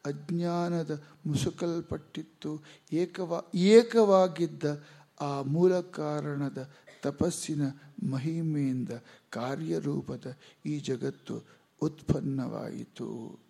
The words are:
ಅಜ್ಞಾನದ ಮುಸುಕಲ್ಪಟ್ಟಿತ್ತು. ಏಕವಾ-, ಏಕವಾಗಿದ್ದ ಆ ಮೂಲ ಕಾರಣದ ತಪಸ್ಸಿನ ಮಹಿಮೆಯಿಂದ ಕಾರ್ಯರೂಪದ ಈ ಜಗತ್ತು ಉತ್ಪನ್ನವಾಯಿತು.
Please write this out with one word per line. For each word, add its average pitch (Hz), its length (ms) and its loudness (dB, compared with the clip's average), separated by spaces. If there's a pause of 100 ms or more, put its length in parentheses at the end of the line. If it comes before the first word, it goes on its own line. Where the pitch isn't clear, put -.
ಅಜ್ಞಾನದ 170 960 -4 (240)
ಮುಸುಕಲ್ಪಟ್ಟಿತ್ತು. 156 1400 -4 (300)
ಏಕವಾ-, 175 640 -2
ಏಕವಾಗಿದ್ದ 185 1040 8 (560)
ಆ 143 220 -4
ಮೂಲ 175 380 4
ಕಾರಣದ 147 920 -6 (320)
ತಪಸ್ಸಿನ 151 600 -2 (480)
ಮಹಿಮೆಯಿಂದ 143 760 -2 (420)
ಕಾರ್ಯರೂಪದ 139 1040 -6 (300)
ಈ 151 120 -4
ಜಗತ್ತು 131 680 -8 (380)
ಉತ್ಪನ್ನವಾಯಿತು. 120 1600 -6 (120)